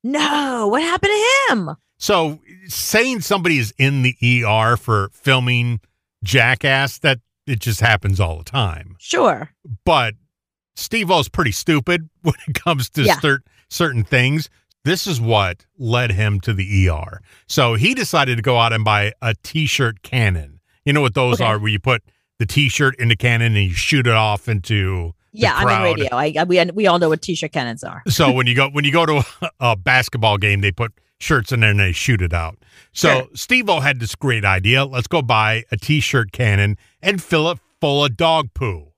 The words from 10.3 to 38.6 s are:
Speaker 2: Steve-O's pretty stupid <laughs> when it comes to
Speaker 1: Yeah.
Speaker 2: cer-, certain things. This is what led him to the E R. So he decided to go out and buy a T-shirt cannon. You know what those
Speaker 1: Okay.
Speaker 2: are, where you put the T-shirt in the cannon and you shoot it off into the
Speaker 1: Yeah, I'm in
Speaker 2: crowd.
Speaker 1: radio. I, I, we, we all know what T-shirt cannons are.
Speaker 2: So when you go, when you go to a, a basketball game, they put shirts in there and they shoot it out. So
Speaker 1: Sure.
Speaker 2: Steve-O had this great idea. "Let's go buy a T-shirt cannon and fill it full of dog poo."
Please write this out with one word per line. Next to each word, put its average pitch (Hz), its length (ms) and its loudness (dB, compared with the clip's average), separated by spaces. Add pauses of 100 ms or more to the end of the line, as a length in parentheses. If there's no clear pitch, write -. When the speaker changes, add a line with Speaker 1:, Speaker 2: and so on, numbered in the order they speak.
Speaker 2:
Steve-O's 185 540 0
pretty - 220 -2
stupid 160 640 -2
<laughs> - 80 -20
when 160 100 0 (140)
it 143 80 -6
comes 147 360 -2
to 147 120 -2
Speaker 1:
Yeah. 147 160 2
Speaker 2:
cer-, 139 240 0 (260)
certain 131 340 -2
things. 135 460 0 (340)
This 170 240 -2
is 139 140 -2
what 101 440 0 (120)
led 120 340 -2
him 101 300 0
to 113 120 -2
the 95 120 -2 (180)
E 92 60 4
R. 82 320 -8 (260)
So 120 280 0
he 180 200 2
decided 147 420 0
to 113 60 -4
go 123 160 2
out 113 140 2
and 110 100 0
buy 104 300 2 (100)
a 113 100 -2 (100)
T-shirt 131 600 -2
cannon. 87 560 -2 (260)
You 139 80 2
know 147 80 2
what 120 140 0
those 123 260 2
Speaker 1:
Okay. 123 40 0
Speaker 2:
are, 110 140 0
where 107 100 -4
you 104 100 -2
put 123 240 -2 (360)
the 113 80 0
T-shirt 139 520 2
in 117 100 0
the 113 80 4
cannon 117 380 0
and 101 100 2
you 90 100 -2
shoot 131 320 0
it 117 60 2
off 107 340 0
into 95 680 -2 (200)
the 214 60 -16
Speaker 1:
Yeah, - 160 0
I'm 160 80 -2
in 123 40 2
Speaker 2:
crowd. 113 160 2
Speaker 1:
radio. 151 320 -2
I, 147 240 -2
I, 170 60 0
we, 175 180 2 (100)
we 208 140 0
all 175 100 4
know 170 120 2
what 156 120 0
T-shirt 160 300 -6
cannons 120 320 -6
are. 87 240 -14
Speaker 2:
So 143 240 2
when 127 160 2
you 120 80 2
go, 139 140 2
when 143 160 2
you 139 80 2
go 170 120 4
to 156 120 2 (240)
a, 175 80 -8 (100)
a 120 160 2
basketball 113 640 2
game, 101 240 0
they 101 100 2
put 110 220 -6 (260)
shirts 131 320 -2
in 120 80 0
there 107 120 4
and 101 100 2
they 92 100 0
shoot 104 300 0
it 85 120 -2
out. 82 240 -6 (360)
So - 160 0
Speaker 1:
Sure. 127 260 0
Speaker 2:
Steve-O 208 460 0
had 135 180 0
this 113 160 -6
great 117 300 -2
idea. 101 400 2
"Let's 131 220 -6
go 165 140 0
buy 110 480 0
a 117 60 -4
T-shirt 127 560 -2
cannon 101 460 0 (240)
and 190 200 -2
fill 165 300 0
it 123 80 -8 (220)
full 143 240 2
of 123 100 -2
dog 160 380 0
poo." 87 440 -8